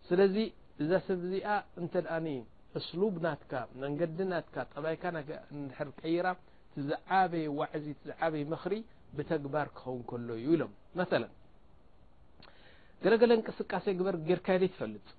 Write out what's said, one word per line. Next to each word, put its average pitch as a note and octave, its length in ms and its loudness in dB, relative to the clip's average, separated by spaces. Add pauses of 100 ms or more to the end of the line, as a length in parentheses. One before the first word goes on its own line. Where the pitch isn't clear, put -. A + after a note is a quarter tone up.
ስለዚ F#3+ 300 4 (440)
እዛ D3+ 200 0
ሰብ F#3 220 -2
እዚኣ F#3 260 -2 (260)
እንተ F3 240 -6
ደኣኒ D#3+ 300 -2 (480)
እስሉብ F3+ 440 -2
ናትካ፣ D#3+ 320 -4 (220)
መንገዲ D3 500 -2
ናትካ፣ F3+ 320 -4 (120)
ጠባይካ D#3 400 -6
ናትካ D#3 240 -6 (160)
እንድሕር C#3+ 480 -8
ቀይራ፣ E3+ 320 0 (420)
ትዝዓበየ E3 800 0
ዋዕዚ፣ D3 440 -4
ትዝዓበየ D3+ 520 -2
ምኽሪ D#3+ 280 -4 (380)
ብተግባር C#3+ 580 -2
ክኸውን B2+ 340 -8
ከሎ A#2+ 300 -6
እዩ A2+ 180 -4
ኢሎም። B2+ 220 4 (200)
መሰለን E3 380 0 (1700)
ገለገለ A3+ 320 8
እንቅስቃሴ A3 580 0
ግበር F#3 280 2
ጌርካዮ F3+ 400 2
ዘይትፈልጥ፣ A2+ 480 -2 (120)